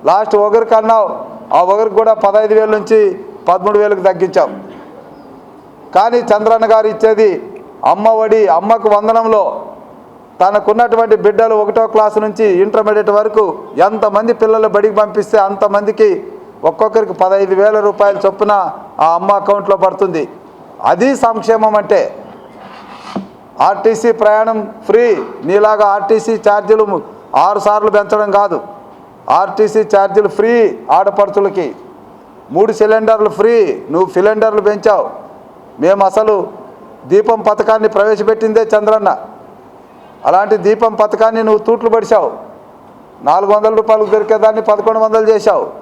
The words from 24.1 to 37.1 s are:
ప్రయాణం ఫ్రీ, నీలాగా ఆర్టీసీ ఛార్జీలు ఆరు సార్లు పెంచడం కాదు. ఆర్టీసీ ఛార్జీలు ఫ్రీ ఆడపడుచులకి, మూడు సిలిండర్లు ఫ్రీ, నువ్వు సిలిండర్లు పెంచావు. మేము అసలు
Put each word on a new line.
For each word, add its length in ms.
ప్రయాణం 460
ఫ్రీ, 380
నీలాగా 420
ఆర్టీసీ 480
ఛార్జీలు 560
ఆరు 220
సార్లు 320
పెంచడం 400
కాదు. 300
ఆర్టీసీ 520
ఛార్జీలు 340
ఫ్రీ 500
ఆడపడుచులకి, 840
మూడు 220
సిలిండర్లు 560
ఫ్రీ, 640
నువ్వు 240
సిలిండర్లు 460
పెంచావు. 460
మేము 220
అసలు 440